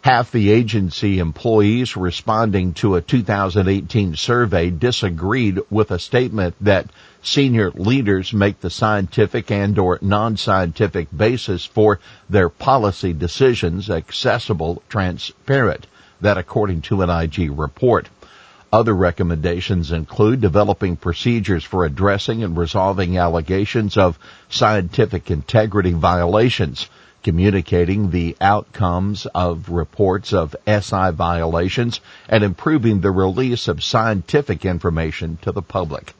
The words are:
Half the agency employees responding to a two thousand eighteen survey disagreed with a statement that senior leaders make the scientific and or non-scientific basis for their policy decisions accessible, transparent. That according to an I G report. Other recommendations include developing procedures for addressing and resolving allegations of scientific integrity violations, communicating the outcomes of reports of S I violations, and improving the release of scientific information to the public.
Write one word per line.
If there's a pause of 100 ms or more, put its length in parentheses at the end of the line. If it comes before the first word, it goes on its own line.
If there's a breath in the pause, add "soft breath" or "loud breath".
Half
the
agency
employees
responding
to
a
two
thousand
eighteen
survey
disagreed (100)
with
a
statement
that (360 loud breath)
senior
leaders
make
the
scientific
and
or
non-scientific (100)
basis
for (300 loud breath)
their
policy
decisions
accessible,
transparent. (340 soft breath)
That
according
to
an
I
G
report. (640 loud breath)
Other
recommendations
include
developing
procedures
for
addressing
and
resolving
allegations
of (300 loud breath)
scientific
integrity
violations, (360 soft breath)
communicating
the
outcomes
of
reports
of (120)
S
I
violations, (280 loud breath)
and
improving
the
release
of
scientific
information
to
the
public.